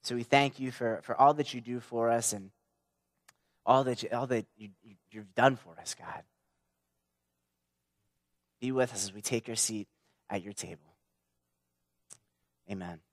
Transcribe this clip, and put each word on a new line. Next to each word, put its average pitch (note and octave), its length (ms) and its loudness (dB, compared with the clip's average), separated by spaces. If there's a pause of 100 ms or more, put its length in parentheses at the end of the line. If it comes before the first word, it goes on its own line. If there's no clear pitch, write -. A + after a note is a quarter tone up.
So - 100 -6
we A#2+ 80 -2
thank C#3 380 2
you C3 100 -4
for, A#2 320 -2
for - 180 -6
all C#3+ 140 10
that D3 220 -2
you B2 60 -6
do A#2+ 180 -6
for A#2 320 0
us A#2 200 2
and G2 200 -8 (1120)
all C3 200 6
that B2 180 -2
you, G2 100 -6
all B2 140 -2
that A#2+ 180 0 (100)
you, G#2+ 140 -18 (140)
you, - 100 -20 (160)
you've G#2 240 -16
done C3 220 6
for F2 260 -18
us, - 160 -10
God. - 240 -12 (2500)
Be B2+ 100 -2
with B2+ 220 2
us G2 100 -6
as G2 100 -8
we G#2 80 -14
take A#2 280 -2
our A2+ 60 -4
seat G#2+ 320 -2 (420)
at G2 140 -4
your G2+ 100 -12
table. D#2+ 420 -14 (1700)
Amen. F2 300 -8 (140)